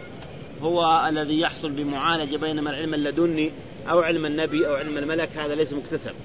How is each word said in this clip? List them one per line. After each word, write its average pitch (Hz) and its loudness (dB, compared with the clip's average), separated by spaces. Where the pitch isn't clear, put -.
هو 160 4
الذي 156 0
يحصل 160 -2
بمعالجة، 143 0
بينما 151 -2
العلم 156 -2
اللدني 156 2
أو 170 6
علم 165 2
النبي 151 2
أو 147 2
علم 147 -2
الملك 156 -2
هذا 151 -2
ليس 151 2
مكتسب، 143 -4